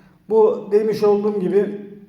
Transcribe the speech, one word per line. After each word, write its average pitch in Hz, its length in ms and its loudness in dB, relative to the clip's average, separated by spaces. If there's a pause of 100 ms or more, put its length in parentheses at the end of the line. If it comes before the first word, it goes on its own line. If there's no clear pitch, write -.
(300)
Bu 214 420 2
demiş 214 320 0
olduğum 208 360 0
gibi 196 420 -2 (280)